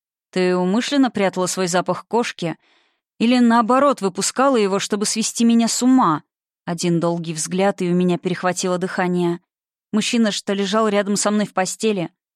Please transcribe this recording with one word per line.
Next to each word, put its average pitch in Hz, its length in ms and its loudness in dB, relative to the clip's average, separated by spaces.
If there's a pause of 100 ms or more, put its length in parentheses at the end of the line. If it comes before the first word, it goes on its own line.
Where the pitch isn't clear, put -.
(300)
«Ты 180 260 0
умышленно 233 540 0
прятала 185 360 -2
свой 185 200 -2
запах 175 400 -2
кошки? 220 500 -4 (640)
Или, 240 200 2
наоборот, 240 640 4
выпускала 202 560 0
его, 202 220 2
чтобы 208 260 -4
свести 226 400 -2
меня 233 240 4
с - 140 -4
ума?» 247 400 4 (420)
Один 170 360 0
долгий 170 320 -2
взгляд, 185 500 -2
и 180 60 -2
у 175 60 2
меня 180 240 2
перехватило 180 600 -2
дыхание. 175 640 -2 (520)
Мужчина, 220 380 0
что - 220 -4
лежал 202 360 0
рядом 202 280 0
со 202 140 0
мной 208 160 0
в - 60 -10
постели, 185 580 -2 (260)